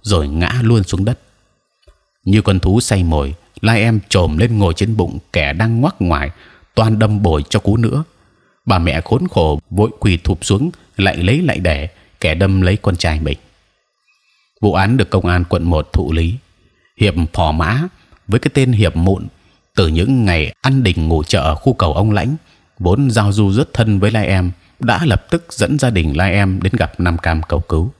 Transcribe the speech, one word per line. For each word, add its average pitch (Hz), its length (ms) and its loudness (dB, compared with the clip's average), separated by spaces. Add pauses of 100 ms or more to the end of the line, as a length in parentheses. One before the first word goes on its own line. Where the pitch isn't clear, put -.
rồi 85 220 0
ngã 87 340 -2
luôn 113 220 2
xuống 90 220 -2
đất. 123 140 -2 (1040)
Như 104 160 4
con 95 180 0
thú 104 220 2
say 98 220 0
mồi, 76 320 0 (260)
Lai 113 200 2
Em 113 180 2 (100)
chồm 80 280 0
lên 113 200 0
ngồi 92 160 2
trên 107 240 -2
bụng - 220 -2 (140)
kẻ 73 200 -2
đang 113 280 0
ngoắc 151 180 -2
ngoài, 73 300 -2 (460)
toan 110 240 2
đâm 107 220 2
bồi 78 280 2
cho 107 100 0
cú 101 180 0
nữa. 113 260 0 (600)
Bà 95 140 2
mẹ 82 220 0
khốn 110 300 -2
khổ 78 280 0 (100)
vội 107 200 0 (100)
quỳ 95 180 0
thụp - 280 -4
xuống, 127 260 0 (260)
lại 98 200 0
lấy 110 240 0
lại 160 180 -2
đẻ, 78 300 -2 (300)
kẻ 80 160 -2
đâm 95 260 2
lấy 92 160 2
con 92 180 -2
trai 78 240 -2
mình. 73 180 -4 (1200)
Vụ 101 120 2
án 98 240 2
được 117 120 0
công 92 160 0
an 90 240 2
quận 87 140 -2
một 82 300 -2
thụ - 200 -2
lý. 82 220 -2 (640)
Hiệp 101 140 2 (200)
Phò 80 180 0
Mã 82 300 0 (460)
với 110 120 0
cái - 140 -2
tên 131 180 2
Hiệp 101 240 2
Mụn, 90 320 0 (480)
từ 92 120 2
những 107 380 2
ngày 82 360 0
ăn 135 220 2
đình 82 240 0
ngủ 80 160 0
chợ 82 180 0
ở 78 140 0
khu - 180 0
cầu 80 200 0
ông 107 180 0
Lãnh, 117 240 0 (440)
vốn 107 320 2
giao 104 220 2
du 101 200 2
rất 117 200 0
thân 107 260 2
với 101 120 0
Lai 110 160 -2
Em, 90 240 0 (280)
đã 117 260 -2
lập 107 240 0
tức - 200 -2
dẫn 139 300 -2
gia 131 100 2
đình 80 280 0
Lai 87 160 0
Em 95 280 0
đến 95 140 -2
gặp - 240 -4
Nam 87 180 0
Cam 82 260 -2
cầu 80 160 -2
cứu. 80 400 -2